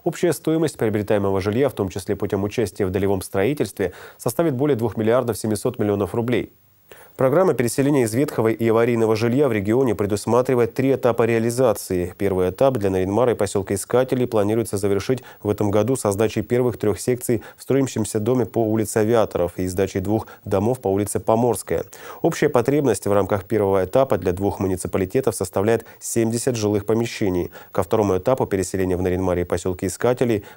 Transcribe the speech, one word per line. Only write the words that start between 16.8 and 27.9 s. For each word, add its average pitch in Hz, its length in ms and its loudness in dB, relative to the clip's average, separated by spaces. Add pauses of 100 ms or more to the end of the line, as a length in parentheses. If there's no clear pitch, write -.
секций 123 420 -2 (160)
в - 60 -20
строящемся 127 560 -2
доме 117 260 2
по - 180 -2
улице 110 340 0
Авиаторов 104 600 2
и 92 80 -2
сдачей 95 340 -2
двух 104 280 -2 (180)
домов 104 340 0
по 98 100 -2
улице 101 300 0
Поморская. 113 680 0 (360)
Общая 160 280 2
потребность 127 580 2
в 101 40 0
рамках 101 340 2
первого 98 380 2
этапа 127 360 2
для 90 120 0
двух 92 280 -2
муниципалитетов 95 720 -2
составляет 107 540 -2 (120)
семьдесят 117 560 -2
жилых 104 300 0
помещений. 107 640 -2 (220)
Ко - 100 -2
второму 98 380 2